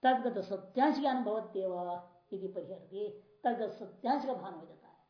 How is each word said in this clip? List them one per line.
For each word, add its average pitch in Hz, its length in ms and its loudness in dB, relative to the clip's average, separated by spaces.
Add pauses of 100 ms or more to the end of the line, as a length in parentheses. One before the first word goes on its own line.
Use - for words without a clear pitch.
"तद्गत 240 360 4
सत्यांश 240 600 2
ज्ञान 254 260 2
भवत्येव 185 760 -2 (300)
इति 185 160 -6
परिहरति", 185 760 -8 (200)
तद्गत 233 260 2
सत्यांश 240 560 -2
का 254 80 0
भान 180 200 -8
हो 165 120 -14
जाता - 220 -20
है। - 80 -20 (140)